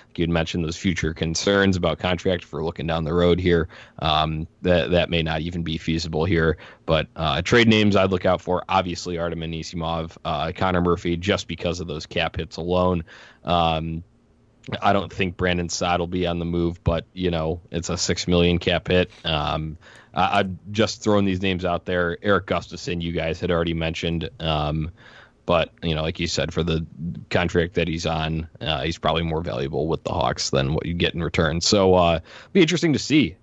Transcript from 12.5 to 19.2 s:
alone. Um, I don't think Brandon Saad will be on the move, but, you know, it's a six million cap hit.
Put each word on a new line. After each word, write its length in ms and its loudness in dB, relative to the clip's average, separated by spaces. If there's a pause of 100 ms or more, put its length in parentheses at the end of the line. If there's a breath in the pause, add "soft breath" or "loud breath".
alone. 440 2 (400 loud breath)
Um, 600 0 (760)
I 120 4
don't 200 0
think 240 -4
Brandon 320 0
Saad 320 0
will 60 -2
be 200 -2
on 120 -2
the 60 -4
move, 400 -2
but, 280 0
you 180 -2
know, 300 -2 (100)
it's 180 -6
a 100 -4
six 280 -2
million 320 4
cap 300 -2
hit. 220 2 (140)